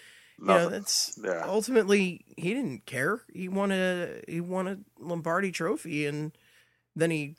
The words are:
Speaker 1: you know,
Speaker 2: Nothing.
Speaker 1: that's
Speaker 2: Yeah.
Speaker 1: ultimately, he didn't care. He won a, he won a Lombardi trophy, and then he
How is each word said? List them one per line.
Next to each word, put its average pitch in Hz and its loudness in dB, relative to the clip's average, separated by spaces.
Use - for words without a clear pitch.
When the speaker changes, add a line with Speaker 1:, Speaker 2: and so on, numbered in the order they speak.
Speaker 1:
you 196 8
know, 175 6
Speaker 2:
Nothing. - -2
Speaker 1:
that's - -2
Speaker 2:
Yeah. 175 0
Speaker 1:
ultimately, 202 2
he 190 0
didn't 190 -4
care. 156 -2
He 180 -6
won 196 0
a, 180 -2
he 165 -4
won 185 -2
a 196 -6
Lombardi 170 -2
trophy, 165 -2
and 151 -2
then 165 4
he 151 -2